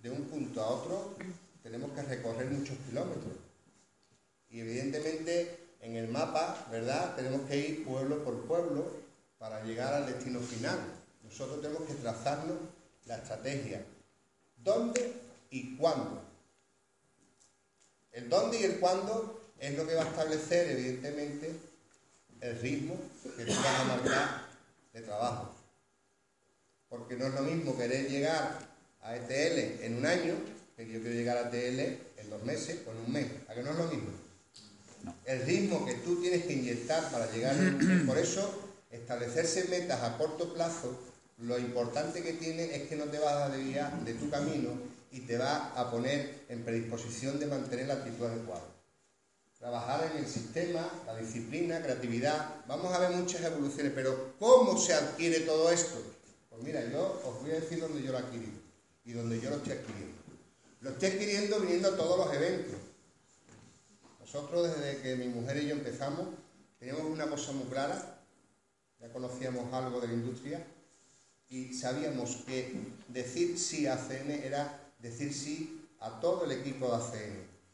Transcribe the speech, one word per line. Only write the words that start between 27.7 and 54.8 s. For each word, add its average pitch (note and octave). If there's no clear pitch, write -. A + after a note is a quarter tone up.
querer C3
llegar D3+
a A#2+
E A#2+
T C3
L A2
en A#2
un C#3
año E3+
que A2+
yo A2+
quiero A#2
llegar A#2+
a A#2+
T A#2+
L -
en G#2
dos G#2+
meses D#3
o A2+
en A2+
un A2+
mes. C#3
¿A A2
que A#2+
no C#3+
es D#3+
lo E3
mismo? C#3+
El C3
ritmo E3+
que B2
tú F3
tienes F3+
que D3
inyectar B2+
para A#2
llegar B2
en F#3
un D#3
mes. F3+
Por B2
eso, G3+
establecerse A#2+
metas E3+
a A2+
corto D#3
plazo, E3
lo A#2+
importante B2
que E3
tiene D#3+
es C#3+
que D#3
no D3
te D3
vas D3
a C#3+
desviar C3+
de A#2
tu -
camino C#3+
y B2+
te A#2
va C#3
a A#2+
poner C3
en A#2
predisposición A#2
de D3
mantener B2+
la C#3
actitud A#2+
adecuada. A2+
Trabajar B2
en D#3
el -
sistema, F3
la A2+
disciplina, B2
creatividad. B2+
Vamos E3+
a F3
ver F3+
muchas F3
evoluciones, C#3+
pero C3
¿cómo A3+
se -